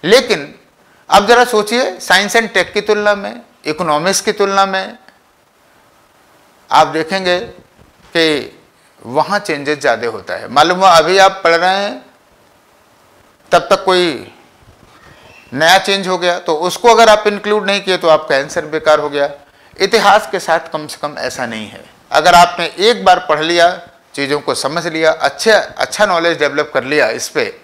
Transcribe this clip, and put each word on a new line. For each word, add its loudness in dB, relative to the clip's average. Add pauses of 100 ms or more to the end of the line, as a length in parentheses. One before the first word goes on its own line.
लेकिन 0 (540)
अब 4
जरा 6
सोचिए, -2
science -2
and 0
tech -2
की -2
तुलना 0
में, -12 (240)
economics -2
की -4
तुलना 0
में -8 (1700)
आप 4
देखेंगे -4 (800)
कि -2 (460)
वहाँ -2
changes -6
ज़्यादा -2
होता -10
है। -12
मालूम 2
हुआ 4
अभी 4
आप 4
पढ़ 4
रहे 0
हैं, -8 (1500)
तब 4
तक -2
कोई 0 (1200)
नया 4
change -2
हो -2
गया -2
तो -4
उसको -2
अगर 6
आप 4
include -2
नहीं -4
किए -2
तो -2
आपका 2
answer -4
बेकार 0
हो -6
गया। -2 (500)
इतिहास 2
के -4
साथ -2
कम -10
से -16
कम -8
ऐसा -8
नहीं -10
है। -20 (260)
अगर 4
आपने 4
एक 0
बार 6 (100)
पढ़ 0
लिया, 0 (340)
चीज़ों -4
को -4
समझ -6
लिया, 0
अच्छे, -2
अच्छा 0
knowledge 0
develop -2
कर 0
लिया 0
इस -8
पे -2 (180)